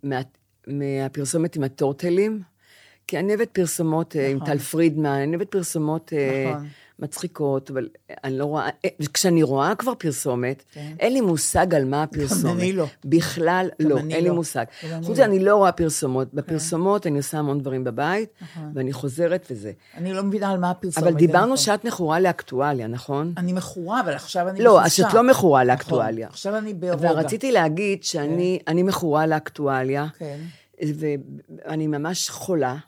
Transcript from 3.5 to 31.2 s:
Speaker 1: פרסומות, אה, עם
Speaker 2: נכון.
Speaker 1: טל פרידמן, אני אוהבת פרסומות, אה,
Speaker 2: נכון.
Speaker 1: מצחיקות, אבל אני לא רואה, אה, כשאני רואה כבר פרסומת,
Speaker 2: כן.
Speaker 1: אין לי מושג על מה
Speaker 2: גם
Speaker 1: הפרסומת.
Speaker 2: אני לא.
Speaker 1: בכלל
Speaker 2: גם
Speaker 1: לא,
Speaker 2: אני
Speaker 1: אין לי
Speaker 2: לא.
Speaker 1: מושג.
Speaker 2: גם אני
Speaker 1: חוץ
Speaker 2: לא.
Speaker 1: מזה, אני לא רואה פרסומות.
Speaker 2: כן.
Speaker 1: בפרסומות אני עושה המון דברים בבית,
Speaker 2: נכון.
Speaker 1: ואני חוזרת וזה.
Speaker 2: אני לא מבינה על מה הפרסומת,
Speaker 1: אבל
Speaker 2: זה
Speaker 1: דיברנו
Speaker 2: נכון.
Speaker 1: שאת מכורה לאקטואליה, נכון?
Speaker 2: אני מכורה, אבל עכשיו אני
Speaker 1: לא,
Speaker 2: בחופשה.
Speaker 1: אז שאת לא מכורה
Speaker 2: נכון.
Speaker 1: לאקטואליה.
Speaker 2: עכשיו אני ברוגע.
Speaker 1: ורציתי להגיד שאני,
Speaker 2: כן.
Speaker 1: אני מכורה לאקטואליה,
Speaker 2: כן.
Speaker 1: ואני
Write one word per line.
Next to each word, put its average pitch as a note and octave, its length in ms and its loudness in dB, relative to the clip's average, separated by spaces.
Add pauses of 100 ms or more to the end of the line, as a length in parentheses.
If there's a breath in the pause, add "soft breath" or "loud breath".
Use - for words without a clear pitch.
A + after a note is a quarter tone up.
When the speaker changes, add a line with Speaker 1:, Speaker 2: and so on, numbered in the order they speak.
Speaker 1:
פרסומות, D#3+ 640 0
אה, C#3 120 0
עם C#3 80 0
Speaker 2:
נכון. C3+ 120 -6
Speaker 1:
טל D3 100 0
פרידמן, D#3 480 0
אני C#3 300 0
אוהבת G3 140 -4
פרסומות, D#3+ 640 -2
אה, C3+ 420 0
Speaker 2:
נכון. D3 120 -10 (320 loud breath)
Speaker 1:
מצחיקות, C#3+ 720 -4
אבל C3 180 -6 (360)
אני C3 140 -4
לא C#3+ 60 -2
רואה, D3 240 -2 (160)
אה, F#3+ 60 -2 (240)
כשאני E3+ 280 4
רואה C#3 320 2
כבר A#3 200 -4
פרסומת, C3 680 -4 (100)
Speaker 2:
כן. D3+ 280 -14
Speaker 1:
אין A#3 120 2
לי C4+ 80 2
מושג E3+ 540 2
על C#3+ 100 4
מה C3 120 0
Speaker 2:
גם D3+ 60 2
Speaker 1:
הפרסומת. D#3 540 -2
Speaker 2:
אני F3+ 160 0
לא. F3 140 -2 (180)
Speaker 1:
בכלל E3+ 640 2 (140)
Speaker 2:
גם D#3 60 4
Speaker 1:
לא, C#3 100 4
Speaker 2:
אני D#3 160 -4
Speaker 1:
אין E3 100 2
לי F3+ 40 4
Speaker 2:
לא. F3 60 2
Speaker 1:
מושג. D#3 300 -2 (200 loud breath)
Speaker 2:
גם D#3 80 -10
אני E3 80 -6
Speaker 1:
חוץ E3 60 -6
Speaker 2:
לא. F3+ 60 -2
Speaker 1:
מזה, B3+ 120 6
אני G3 140 4
לא G3+ 180 6
רואה F#3+ 160 6
פרסומות. C3+ 580 0
Speaker 2:
כן. C#3 60 -8
Speaker 1:
בפרסומות E3 680 -2
אני D3 120 0
עושה C#3+ 200 -4
המון C#3+ 220 -2
דברים C3 240 -4
בבית, D3+ 440 -2 (140)
Speaker 2:
נכון. D#3 320 -14
Speaker 1:
ואני C3+ 180 -4
חוזרת E3 580 -2
וזה. G#2 220 -10 (220 soft breath)
Speaker 2:
אני F3+ 180 -6
לא F#3+ 100 -4
מבינה G3+ 280 -2
על F#3+ 80 -2
מה F3+ 120 0
הפרסומת, F3 340 -4
Speaker 1:
אבל E3+ 80 4
Speaker 2:
זה D3+ 60 0
Speaker 1:
דיברנו F3 260 6
Speaker 2:
נכון. C4 120 2
Speaker 1:
שאת G#3 280 0
מכורה F3 360 -2
לאקטואליה, C#3 680 0
נכון? C#3 500 -4
Speaker 2:
אני F3+ 160 -2
מכורה, F#3 480 -4
אבל F3 140 -2
עכשיו F3 340 -4
אני F#3+ 140 -6
Speaker 1:
לא, A#3 80 10
Speaker 2:
בחופשה. F#3 160 10
Speaker 1:
אז E3+ 60 4
שאת - 220 4
לא A3+ 80 8
מכורה F#3+ 420 6
Speaker 2:
נכון. B2 80 6
Speaker 1:
לאקטואליה. A2+ 560 -2
Speaker 2:
עכשיו G3+ 300 -6
אני G#3+ 160 -8
ברוגע. E3+ 380 0
Speaker 1:
ורציתי G3+ 400 0
להגיד F#3+ 520 2
שאני, E3+ 640 0
Speaker 2:
כן. D#3+ 60 -2
Speaker 1:
אני F3 100 2
מכורה D#3+ 440 2
לאקטואליה, C#3+ 800 -2 (120)
Speaker 2:
כן. D3 200 -12 (600 loud breath)
Speaker 1:
ואני D3+ 880 -6